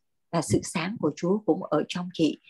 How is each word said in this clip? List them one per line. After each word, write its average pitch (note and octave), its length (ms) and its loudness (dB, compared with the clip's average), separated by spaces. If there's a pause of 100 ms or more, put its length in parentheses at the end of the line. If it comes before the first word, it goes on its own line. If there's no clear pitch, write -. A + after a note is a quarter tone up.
(300)
và E3 120 2
sự - 200 2
sáng F#3 380 -4
của D3+ 160 2
Chúa F#3 220 2
cũng F3+ 240 0
ở D3+ 260 0
trong F3+ 240 -6
chị. - 380 0